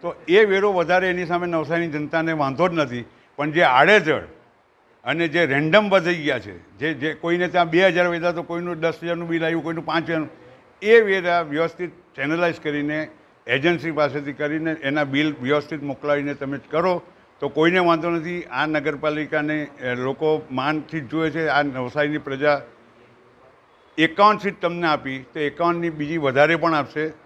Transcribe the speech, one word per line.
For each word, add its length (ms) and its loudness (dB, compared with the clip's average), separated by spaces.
તો 120 -6
એ 180 6
વેરો 280 2
વધારે 360 2
એની 200 -2
સામે 180 -2
નવસારીની 480 -2
જનતાને 380 -2
વાંધો 360 0
જ 40 -6
નથી, 320 -2
પણ 140 -2
જે 100 4
આડેધડ 640 6
અને 280 0
જે 120 2
રેન્ડમ 440 2
વધી 340 2
ગયા 220 -2
છે, 100 -14
જે, 80 -4
જે 140 -2
કોઈને 340 -2
ત્યાં 200 2
બે 120 4
હજાર 280 4
વધ્યા 300 -2
તો 40 -8
કોઈનું 380 -6
દસ 200 -2
હજારનું 260 -6
બિલ 160 -2
આવ્યું, 200 -2
કોઈનું 220 -6
પાંચ 240 -2
હજારનું, 200 -4
એ 200 6
વેરા 420 0
વ્યવસ્થિત 500 -4
channelize 440 -2
કરીને 380 -4
એજન્સી 460 0
પાસેથી 400 -2
કરીને 380 -4
એના 240 -2
બિલ 240 0
વ્યવસ્થિત 420 -2
મોકલાવીને 520 -2
તમે 240 -8
કરો 240 2
તો 80 -4
કોઈને 360 2
વાંધો 260 2
નથી. 380 -6
આ 180 -2
નગરપાલિકાને, 880 -2
એ, 160 -4
લોકો 340 -2
માનથી 520 -4
જ 80 -12
જુએ 220 -2
છે. 160 -4
આ 160 2
નવસારીની 600 -4
પ્રજા 320 0
એકાવન 420 4
સીટ 200 -6
તમને 300 -2
આપી 300 -2
તો 60 -8
એકાવનની 520 -2
બીજી 260 -6
વધારે 400 4
પણ 160 0
આપશે 300 -2